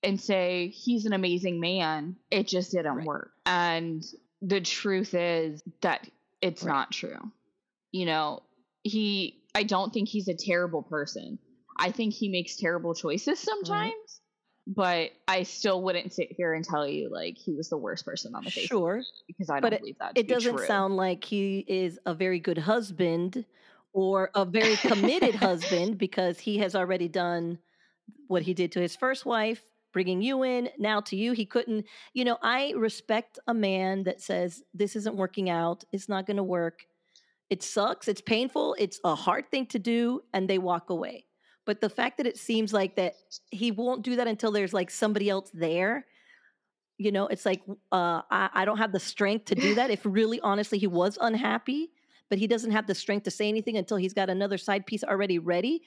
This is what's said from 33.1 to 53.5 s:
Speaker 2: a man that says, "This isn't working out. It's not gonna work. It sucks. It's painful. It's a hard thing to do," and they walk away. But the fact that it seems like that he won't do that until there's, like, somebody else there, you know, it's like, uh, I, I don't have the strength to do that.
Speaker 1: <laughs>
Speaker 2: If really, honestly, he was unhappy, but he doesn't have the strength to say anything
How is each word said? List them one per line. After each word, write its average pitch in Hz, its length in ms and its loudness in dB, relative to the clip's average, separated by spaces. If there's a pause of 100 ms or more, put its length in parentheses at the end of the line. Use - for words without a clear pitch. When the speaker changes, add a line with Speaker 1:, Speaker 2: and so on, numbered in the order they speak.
Speaker 2:
a 240 60 0
man 190 500 2
that 185 180 -2
says, 180 420 -4 (100)
"This 202 220 -2
isn't 214 200 -2
working 185 340 0
out. 170 420 0
It's 196 160 -6
not 190 200 -2
gonna 202 160 0
work. 175 420 -2 (640)
It 190 140 -2
sucks. - 440 -2
It's 202 140 -2
painful. 262 560 0
It's 196 260 -2
a 165 120 4
hard - 340 0
thing 262 180 0
to 240 120 -4
do," 233 440 0 (100)
and 190 140 0
they 190 120 2
walk 175 320 -2
away. - 340 -6 (400)
But 208 160 -2
the 214 80 2
fact 247 280 -2
that 247 100 0
it 226 100 -2
seems 220 360 0
like 196 240 2
that 180 180 0 (340)
he 226 220 -2
won't 240 320 -2
do 247 140 -2
that 240 100 2
until 214 240 0
there's, 202 220 0
like, 185 180 0
somebody 208 380 0
else 196 240 -2
there, 180 520 0 (920)
you 208 140 0
know, 196 160 2
it's - 180 -4
like, 190 160 2 (300)
uh, 170 300 2 (100)
I, 190 220 2
I 190 120 2
don't 208 120 0
have 214 140 0
the 185 80 0
strength 208 460 0
to 202 100 2
do 196 200 4
that. 247 160 2
Speaker 1:
<laughs> 202 40 2
Speaker 2:
If - 100 -8
really, 220 360 2
honestly, 208 380 2
he 202 80 2
was 180 340 2
unhappy, 233 680 0 (380)
but 202 100 2
he 220 80 2
doesn't 226 240 2
have 214 160 2
the 196 80 2
strength 208 280 -2
to 196 80 -2
say 214 180 -2
anything 220 280 0